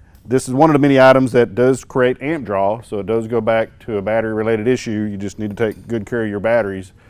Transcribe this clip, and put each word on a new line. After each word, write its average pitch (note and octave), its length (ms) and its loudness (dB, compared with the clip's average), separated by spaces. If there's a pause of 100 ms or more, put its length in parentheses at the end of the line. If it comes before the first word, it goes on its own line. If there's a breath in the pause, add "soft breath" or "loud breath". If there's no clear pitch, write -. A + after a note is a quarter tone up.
(260 soft breath)
this B2+ 220 -2
is C3 60 -6
one D3+ 160 4
of D#3 40 4
the C#3 60 4
many C#3 200 4
items C3 340 6
that A#2+ 200 2
does B2 300 2
create B2+ 380 -2
amp D3 240 -6
draw, G2+ 360 -2
so A2 180 -8
it G2 60 -8
does A2+ 220 -2
go A#2 120 -4
back A2+ 400 -2
to A2 180 -6
a G2 40 -2
battery-related A2 680 -2
issue. A2 440 -2
You G2+ 40 -10
just G2 220 -10
need G#2 180 -8
to - 0 -
take G#2 320 -4
good A2 180 -6
care A#2 180 -4
of G#2+ 60 -4
your G2+ 100 -6
batteries G2 520 -2 (180 soft breath)